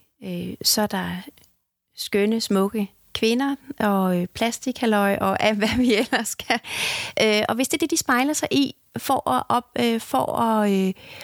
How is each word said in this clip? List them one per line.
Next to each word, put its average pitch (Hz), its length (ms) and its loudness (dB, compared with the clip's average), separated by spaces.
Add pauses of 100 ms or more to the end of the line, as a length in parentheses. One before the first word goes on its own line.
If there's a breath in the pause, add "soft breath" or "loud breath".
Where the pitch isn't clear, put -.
(300 loud breath)
øh, 175 320 -8
så - 200 0
er 214 40 0
der 185 220 -4 (880)
skønne, 214 440 0
smukke 202 500 0 (220)
kvinder 247 420 0 (240)
og, 190 420 2
øh, 175 60 -2
plastikhalløj 220 920 0
og 196 220 0
alt, 214 160 4
<laughs> 202 60 0
hvad 220 120 0
vi 247 180 4
ellers 220 400 0
kan. - 240 -2 (640 loud breath)
Øh, 214 260 4
og - 60 0
hvis 254 140 -2
det - 80 -4
er - 20 0
det, 330 120 -2
de 339 60 -2
spejler 269 360 2
sig - 180 -4
i 277 240 2 (220)
for - 340 -2
at 254 180 0
op-, - 320 -2
øh, 233 200 2
for - 400 -2
at, 220 300 2
øh, 190 220 2 (320 loud breath)